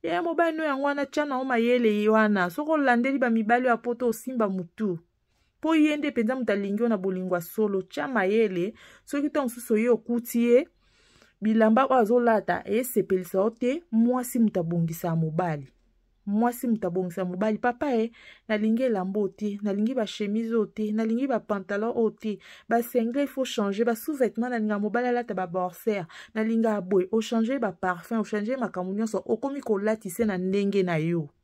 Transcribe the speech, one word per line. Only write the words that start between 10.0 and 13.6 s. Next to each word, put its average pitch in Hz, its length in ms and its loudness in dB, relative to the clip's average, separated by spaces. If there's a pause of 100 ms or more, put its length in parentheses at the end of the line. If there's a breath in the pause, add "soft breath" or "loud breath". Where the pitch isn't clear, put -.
ye, 240 240 6 (760 soft breath)
bilamba 220 440 4
oyo 262 140 4
azolata, 226 680 2
esepelisa 196 720 0
yo 202 120 2
te, 254 420 -2